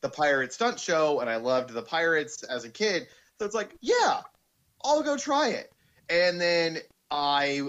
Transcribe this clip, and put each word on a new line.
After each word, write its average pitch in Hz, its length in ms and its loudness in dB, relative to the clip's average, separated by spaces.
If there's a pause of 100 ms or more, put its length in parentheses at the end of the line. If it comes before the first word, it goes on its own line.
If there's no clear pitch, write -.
the 139 60 -2
pirate 139 440 0
stunt 233 280 -2
show, 156 400 2
and 120 80 -2
I 113 80 -2
loved 123 340 0
the 113 120 -8
pirates 160 640 -2
as 123 200 -8
a 120 60 -14
kid. 202 380 -2 (300)
So 214 80 -4
it's 208 80 -6
like, 208 260 -4
"Yeah, 381 400 2 (640)
I'll 302 180 4
go 294 140 0
try 285 320 0
it." 160 220 -6 (400)
And 175 300 2
then 170 380 2 (320)
I 143 580 0